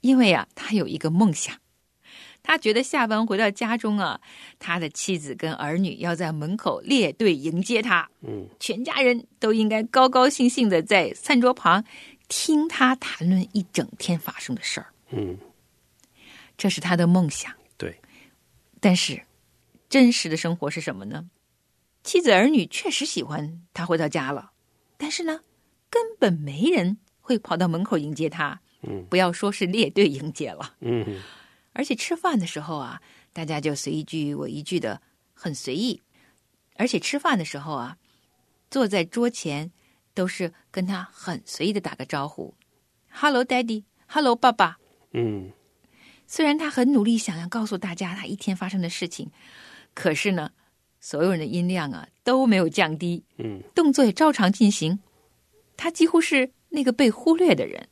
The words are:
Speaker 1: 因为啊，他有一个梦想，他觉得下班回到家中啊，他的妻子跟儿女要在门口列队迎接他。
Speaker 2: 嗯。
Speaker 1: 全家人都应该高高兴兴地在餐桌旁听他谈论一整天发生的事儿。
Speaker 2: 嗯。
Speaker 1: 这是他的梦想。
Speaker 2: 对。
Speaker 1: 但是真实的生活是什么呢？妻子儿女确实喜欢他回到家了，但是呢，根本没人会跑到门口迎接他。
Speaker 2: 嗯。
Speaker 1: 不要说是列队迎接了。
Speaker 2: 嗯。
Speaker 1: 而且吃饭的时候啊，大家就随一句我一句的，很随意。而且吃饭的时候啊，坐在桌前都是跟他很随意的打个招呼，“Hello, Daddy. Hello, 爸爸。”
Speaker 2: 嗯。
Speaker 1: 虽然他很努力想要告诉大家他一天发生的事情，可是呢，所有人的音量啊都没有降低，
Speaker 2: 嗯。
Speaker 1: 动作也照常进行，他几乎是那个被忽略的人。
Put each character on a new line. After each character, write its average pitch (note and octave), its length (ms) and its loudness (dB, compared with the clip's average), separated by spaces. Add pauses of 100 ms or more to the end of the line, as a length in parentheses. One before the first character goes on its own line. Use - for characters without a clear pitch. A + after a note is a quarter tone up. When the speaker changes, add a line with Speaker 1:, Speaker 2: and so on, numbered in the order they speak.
Speaker 1:
因 C4 160 6
为 A3+ 160 6
啊， A2+ 220 2
他 - 180 -8
有 G3 160 0
一 - 80 -6
个 D#3 140 -2
梦 F#3 200 4
想， - 240 -6 (880)
他 - 140 2
觉 G#3+ 160 0
得 A#3 100 2
下 B3+ 240 0
班 A3 200 0
回 G3+ 100 -2
到 G#3 140 2
家 A3+ 260 -4
中 G#3+ 220 -2
啊， F3+ 200 -2 (400)
他 E3+ 200 -6
的 D#3+ 100 -4
妻 F3+ 300 -4
子 D3 160 -10
跟 D#3+ 180 -6
儿 D3 240 -6
女 F#3 240 -2
要 E3+ 160 -4
在 D#3+ 160 -4
门 D#3 240 -6
口 F3 240 -4
列 A3+ 320 0
队 G3 220 2
迎 D#3 260 -4
接 A3 220 0
他。 F#3+ 260 0 (140)
Speaker 2:
嗯。 G2+ 260 -10 (100)
Speaker 1:
全 G#3+ 240 -6
家 C#4+ 200 -2
人 B3 240 2 (120)
都 A3 140 0
应 A3 160 4
该 A3 140 0
高 C4 260 4
高 B3+ 180 6
兴 C#4 220 4
兴 A#3+ 220 2
地 E3 120 2
在 F3+ 300 2
餐 - 260 0
桌 B3 140 4
旁 F#3+ 320 4 (440)
听 D#4 400 0
他 C4 260 2
谈 - 340 -4
论 F#3 240 4
一 G3+ 200 -2
整 - 160 -2 (100)
天 E3+ 180 -2
发 - 220 -10
生 - 160 -8
的 - 80 -10
事 - 180 -8
儿。 - 60 -18 (240)
Speaker 2:
嗯。 G2 280 -6 (1200)
Speaker 1:
这 G#3 120 -2
是 D#3+ 120 -2
他 E3+ 160 0
的 E3+ 100 4
梦 F3 240 4
想。 - 220 -10 (240)
Speaker 2:
对。 - 220 -10 (800)
Speaker 1:
但 F#3 160 4
是 - 280 -4 (680)
真 B3+ 240 8
实 - 160 -2
的 D#3+ 80 -2
生 E3 180 -2
活 D3 160 -4
是 D#3+ 100 -8
什 - 140 -6
么 F#2+ 120 -12
呢？ C#3+ 180 -10 (760)
妻 F4 200 2
子 C4+ 80 4
儿 G3+ 180 8
女 C4+ 180 4
确 - 240 -6
实 - 140 -4
喜 F#3+ 180 -4
欢 D#3 380 -8 (140)
他 E3+ 100 -6
回 E3+ 140 0
到 D#3 100 0
家 C#3+ 240 -4
了， - 200 -10 (440)
但 D4 140 -8
是 E4+ 140 -6
呢， D#4+ 160 -6 (500)
根 A4+ 280 0
本 G3+ 140 4
没 D3+ 380 0
人 G3+ 260 2 (240)
会 A#3+ 180 0
跑 E3+ 200 -4
到 F3+ 100 2
门 E3+ 160 -2
口 G3+ 140 0
迎 D3 160 -4
接 D3+ 140 -2
他。 D#3 320 -6 (220)
Speaker 2:
嗯。 F#2+ 280 -10
Speaker 1:
不 F3 60 0
要 F3+ 160 4
说 G3+ 180 -2
是 G3 160 -4
列 G3+ 240 0
队 G3 160 6
迎 C#3+ 260 -4
接 C3+ 180 -8
了。 - 300 -16
Speaker 2:
嗯。 A2 400 -4 (520)
Speaker 1:
而 C#4 120 -4
且 B3+ 120 -2
吃 - 180 -4
饭 E4+ 240 -2
的 E3+ 80 -2
时 D3+ 140 -8
候 D#3 180 -8
啊， B2+ 240 -12 (300)
大 E3 120 -10
家 D3+ 160 -4
就 D3 140 -2
随 C#3+ 180 -6
一 D#3 120 -4
句 D3 300 -6
我 D3 140 -8
一 D3 140 -10
句 F3 160 -4
的， G#2+ 240 -6 (320)
很 - 180 -8
随 C3+ 220 -8
意。 A3+ 260 -4 (760)
而 G#3 100 0
且 G#3+ 120 -2
吃 C#4 200 -4
饭 C#4+ 180 0
的 E3+ 80 -2
时 D3 140 -10
候 D3+ 160 -8
啊， B2+ 220 -8 (720)
坐 B3+ 180 0
在 F#3 160 0
桌 A#3+ 240 -2
前 D#3+ 420 -6 (440)
都 F#3 120 -2
是 F3 280 -6 (160)
跟 F#3 160 -4
他 F#3 260 -6
很 - 320 -10
随 - 220 -6
意 G#3 60 0
的 G3 100 -4
打 - 120 -10
个 C3 120 -12
招 C#3+ 200 -4
呼， - 280 -14 (560)
“Hello, C4+ 340 0
Daddy. A#3 400 -2 (220)
Hello, C4+ 280 2
爸 A#3+ 160 4
爸。” F3+ 280 0 (340)
Speaker 2:
嗯。 G2+ 400 -4 (760)
Speaker 1:
虽 D#4+ 200 -2
然 D4 100 2
他 D#4 140 -4
很 B3+ 220 2
努 A3 120 4
力 A3+ 140 2
想 F3+ 200 -6
要 E3+ 80 -8
告 A3 200 -4
诉 G#3 100 -6
大 F3+ 180 -6
家 F3+ 200 -6
他 - 100 -12
一 F#3+ 100 -8
天 G3 220 -4
发 F#3 140 -6
生 F#3+ 100 -2
的 E3+ 80 -2
事 F3 180 -6
情， - 240 -12 (640)
可 D#3+ 200 0
是 G3+ 180 0
呢， D#3 180 -4 (500)
所 D3+ 220 -4
有 F#3 80 2
人 F3 80 0
的 D#3 80 -4
音 F3 220 -2
量 E3+ 240 -2
啊 E2 140 -12 (180)
都 C4 220 4
没 G#3+ 100 6
有 F3 120 4
降 D#3 300 0
低， F3 240 -4 (160)
Speaker 2:
嗯。 G2+ 240 -8 (120)
Speaker 1:
动 D#4 180 6
作 C#4 120 6
也 G#3 80 4
照 D#4 200 4
常 G3 180 4
进 G3+ 200 4
行， F3 280 -2 (800)
他 E4+ 140 -4
几 E4 160 4
乎 E4 140 6
是 C4 300 0 (200)
那 D4+ 120 -2
个 B3 100 2
被 A#3+ 160 4
忽 D#4+ 280 2
略 E4+ 180 6
的 - 120 -2
人。 G1+ 260 -14